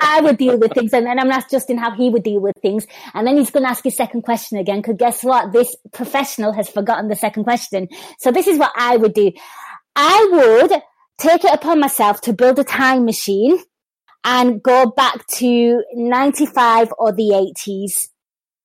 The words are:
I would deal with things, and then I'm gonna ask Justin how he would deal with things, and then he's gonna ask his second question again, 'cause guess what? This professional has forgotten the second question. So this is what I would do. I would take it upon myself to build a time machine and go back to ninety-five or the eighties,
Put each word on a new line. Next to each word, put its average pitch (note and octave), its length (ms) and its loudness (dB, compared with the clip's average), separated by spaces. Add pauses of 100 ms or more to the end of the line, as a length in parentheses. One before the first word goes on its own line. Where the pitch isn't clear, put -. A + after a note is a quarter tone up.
I D4+ 180 2
would D4+ 180 2
deal B3+ 220 0
with A3 140 2
things, A#3 180 -2
and A#3+ 140 2
then B3 120 -4
I'm C4 100 0
gonna C4 100 0
ask A#3+ 120 -8
Justin B3+ 280 -2
how A#3 140 -4
he B3 180 0
would A3 140 0
deal G#3 180 -2
with G3 200 -4
things, G#3 240 -2 (280)
and G#3 120 -4
then C4+ 120 2
he's C#4 140 0
gonna C4 180 0
ask - 160 -6
his B3+ 100 -4
second A#3 280 -4
question A3+ 340 -6
again, G3 240 -4
'cause G#3+ 160 -4
guess A#3+ 260 -2
what? A#3+ 300 0
This A#3+ 200 2 (200)
professional B3 580 -6
has G3+ 180 -6
forgotten G#3 380 -4
the G#3 80 -4
second G#3 300 -6
question. G3+ 420 -4 (320)
So C4 120 0
this F4+ 160 0
is E4 120 2
what - 160 0
I A#3+ 220 0
would A3 160 2
do. G3+ 180 2 (640)
I F#4 380 4
would C#4+ 480 4 (360)
take E4 280 2
it C#4 80 6
upon D#4 260 0
myself G#3 440 0
to A#3 100 -2
build B3 260 2
a C4+ 60 0
time C4 400 0
machine A3+ 540 0 (680)
and B3 360 2
go B3+ 260 4
back B3 380 -2 (120)
to A#3+ 440 2 (120)
ninety-five A#3+ 1040 0
or A3 140 0
the G#3 200 0
eighties, F#3+ 760 -4 (560)